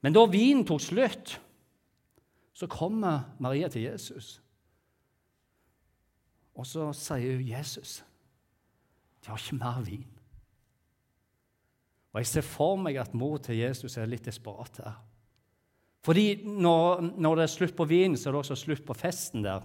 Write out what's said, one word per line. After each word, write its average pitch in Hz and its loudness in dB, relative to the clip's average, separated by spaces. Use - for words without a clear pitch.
Men 151 6
da 226 10
vinen 226 6
tok 156 0
slutt, - -2
så - -10
kommer 175 -2
Maria 139 -2
til 113 -4
Jesus. - -12
Og 127 -12
så 156 -6
sier 131 -4
hun, 131 -2
«Jesus, - -10
de - -16
har 107 -8
ikke 127 -6
mer 123 -2
vin.» 95 -10
Og 107 -4
jeg 117 -2
ser 156 0
for 165 0
meg 165 -2
at 113 -8
mor 143 -2
til 123 -6
Jesus 123 -4
er 113 -6
litt 117 -8
desperat - -14
her. 110 -12
Fordi 202 4
når, 175 4
når 160 4
det 165 6
er 156 -2
slutt - -2
på 165 2
vin, 175 4
så - -6
er 139 0
det 147 0
også 139 -6
slutt 147 -6
på - -6
festen - -4
der. 95 -4